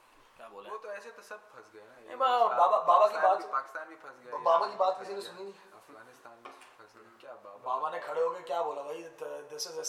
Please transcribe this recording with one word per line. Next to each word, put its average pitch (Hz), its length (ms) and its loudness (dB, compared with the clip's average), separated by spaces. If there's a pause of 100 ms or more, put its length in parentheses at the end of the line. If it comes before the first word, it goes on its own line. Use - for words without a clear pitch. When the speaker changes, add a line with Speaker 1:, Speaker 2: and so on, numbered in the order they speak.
(380)
Speaker 1:
क्या 113 100 -18
बोले? 104 220 -16
Speaker 2:
वो 214 80 -8
तो 214 140 -12
ऐसे 208 200 -12
तो 220 100 -20
सब - 280 -18
फंस 113 240 -20
गए 104 100 -20
ना, - 120 -20
Speaker 1:
नहीं, - 140 -20
Speaker 2:
ये 254 60 -12
Speaker 1:
बा-, - 120 2
Speaker 2:
इस्लाम, 247 300 4
Speaker 1:
बाबा, - 240 6
बाबा 208 260 8
की - 60 -2
Speaker 2:
पाकिस्तान 185 220 6
Speaker 1:
बात, - 100 -6
Speaker 2:
भी, - 60 -10
पाकिस्तान 156 360 -6
भी 160 80 -18
फंस 127 280 -20
गया, 123 80 -16
Speaker 1:
बा-, 120 100 -8
बाबा 170 160 6
Speaker 2:
ईरान - 120 0
Speaker 1:
की - 40 -10
Speaker 2:
भी - 60 -8
Speaker 1:
बात 190 140 4
Speaker 2:
फंस - 140 -8
Speaker 1:
किसी 202 60 -8
ने 202 80 -8
Speaker 2:
गया, 180 100 -14
Speaker 1:
सुनी 185 120 -14
नहीं। - 280 -16
Speaker 2:
अफगानिस्तान 120 640 -20
भी 120 140 -18
फंस - 460 -20
गया, 113 260 -20
क्या 117 120 -18
बाबा? 101 240 -18
Speaker 1:
बाबा 127 320 -2
ने 170 100 -6
खड़े - 220 -4
होके 180 180 0
क्या 175 220 -2
बोला 143 220 -4
भाई, 160 200 -10
"th-, 147 460 -12
this 151 140 -10
is 165 100 -8
a 156 160 -6